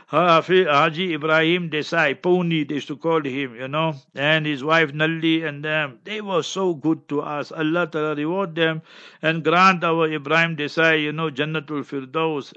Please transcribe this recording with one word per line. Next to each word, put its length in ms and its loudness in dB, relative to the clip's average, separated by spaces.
Hafi-, 560 4
Haji 440 2
Ibrahim 560 2
Desai, 500 0
Pony, 440 2
they 120 -6
used 120 -6
to 80 -8
call 260 0
him, 340 -6
you 100 -10
know, 280 -2
and 320 0
his 160 -4
wife 300 2
Nalli 540 0
and 180 -10
them. 400 -4
They 160 -10
were 220 -2
so 320 -2
good 340 -2
to 120 -4
us. 300 -8
Allah 380 -2
Ta'ala 260 -4
reward 400 -4
them 280 -2
and 200 0
grant 400 4
our 240 2
Ibrahim 500 0
Desai, 460 2
you 100 -4
know, 180 -4
Jannatul 540 -4
Firdaus. 720 -4